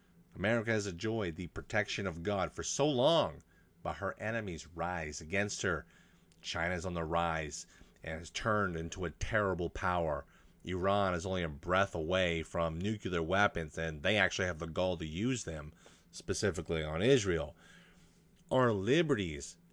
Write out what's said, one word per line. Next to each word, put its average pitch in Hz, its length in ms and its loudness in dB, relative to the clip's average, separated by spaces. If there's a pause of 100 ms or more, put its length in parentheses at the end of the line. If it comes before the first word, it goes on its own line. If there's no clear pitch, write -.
(360)
America 113 360 0
has 104 160 2
enjoyed 95 500 -2
the 90 100 -6
protection - 580 -4
of 85 180 -4
God 95 280 0
for 85 120 -8
so - 240 0
long, 131 540 2 (400)
but 82 140 -4
her 98 240 -4
enemies 104 560 -4
rise 82 460 -4
against 98 400 -2
her. 82 240 0 (560)
China 87 340 -2
is 85 100 -4
on 90 80 -2
the 85 100 -2
rise 80 640 0 (380)
and 80 160 -6
has 87 100 -12
turned 104 460 0
into 82 300 -4
a 82 40 -2
terrible 92 600 0
power. 85 560 0 (380)
Iran 95 500 2
is 87 120 -2
only 92 180 0
a 80 60 -2
breath 87 460 0
away 85 480 2
from 82 360 -2
nuclear 92 440 -2
weapons, 87 540 2
and 80 260 -4
they 104 140 4
actually 92 300 2
have 80 120 -4
the 82 80 -4
gall 90 300 0
to 85 80 -6
use 104 380 -2
them, 78 280 -8 (400)
specifically 87 720 -2
on 78 180 -2
Israel. 98 540 4 (960)
Our 123 220 4
liberties 104 840 2 (160)